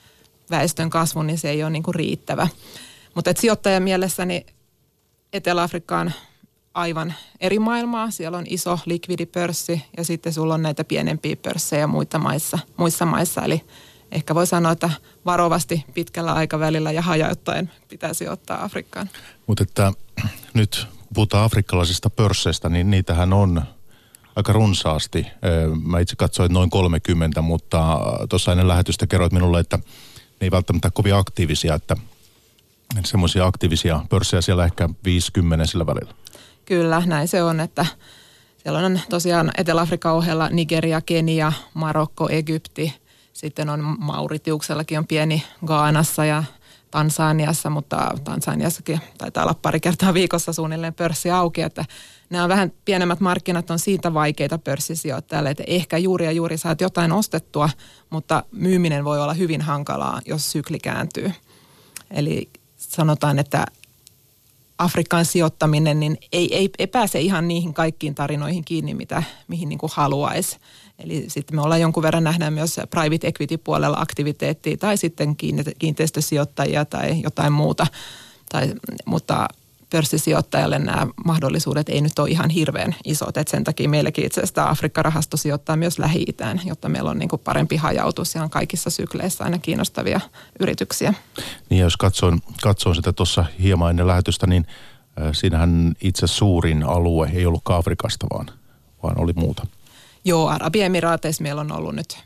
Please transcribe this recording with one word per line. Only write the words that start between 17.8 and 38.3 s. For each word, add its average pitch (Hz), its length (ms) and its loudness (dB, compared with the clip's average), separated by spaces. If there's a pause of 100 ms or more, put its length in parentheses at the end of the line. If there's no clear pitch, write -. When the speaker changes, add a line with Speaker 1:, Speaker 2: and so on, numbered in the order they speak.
Speaker 1:
pitää - 260 -8
sijoittaa - 500 -8
Afrikkaan. - 460 -10 (380)
Speaker 2:
Mut 104 140 0
että 98 300 2 (600)
nyt 110 360 0
kun - 240 -20
puhutaan 104 300 2
afrikkalaisista 90 640 2
pörsseistä, 87 600 0
niin 87 220 4
niitähän 90 420 4
on 92 280 4 (760)
aika 107 180 2
runsaasti. 85 760 2 (180)
Ö, 80 380 2
mä 87 160 0
itse 90 160 0
katsoin, 90 300 2
että 90 80 4
noin 90 160 6
kolmekymmentä, 82 720 2
mutta 80 580 2 (300)
tuossa - 220 2
ennen 90 160 6
lähetystä 87 400 2
kerroit 87 260 2
minulle, 87 260 4
että 85 180 0
ne - 680 -8
ei 90 60 2
välttämättä 87 400 2
kovin 98 240 4
aktiivisia, 78 600 2
että 76 200 -2 (1120)
semmoisia 92 400 2
aktiivisia 82 640 2
pörssejä 95 320 2
siellä 87 240 4
ehkä 85 240 2 (160)
viisi, 90 260 2
kymmenen 82 360 4
sillä 82 180 0
välillä. - 280 -4 (520)
Speaker 1:
Kyllä, 170 400 2
näin 165 220 0
se 175 160 2
on, 165 160 2
että 165 260 -2 (720)